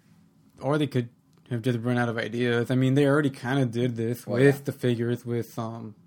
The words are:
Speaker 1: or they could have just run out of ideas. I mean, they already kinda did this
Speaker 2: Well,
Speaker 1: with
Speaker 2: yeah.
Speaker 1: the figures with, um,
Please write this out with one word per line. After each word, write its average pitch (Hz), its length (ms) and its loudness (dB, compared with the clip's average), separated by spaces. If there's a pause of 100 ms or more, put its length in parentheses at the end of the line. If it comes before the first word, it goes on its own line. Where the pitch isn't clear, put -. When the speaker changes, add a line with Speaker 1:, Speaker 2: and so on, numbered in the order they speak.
(600)
Speaker 1:
or 143 160 0
they 147 100 2
could 120 220 -2 (400)
have 113 140 -4
just 120 160 0
run 120 180 0
out 120 120 0
of 113 80 -4
ideas. 120 520 0
I 127 60 0
mean, 131 180 4
they 143 140 4
already 139 240 4
kinda 135 340 -2
did 117 300 -2
this 113 320 -4
Speaker 2:
Well, - 120 -2
Speaker 1:
with 139 180 6
Speaker 2:
yeah. - 80 -14
Speaker 1:
the 135 60 -4
figures 120 540 -2
with, 117 320 -6
um, 113 380 -10 (120)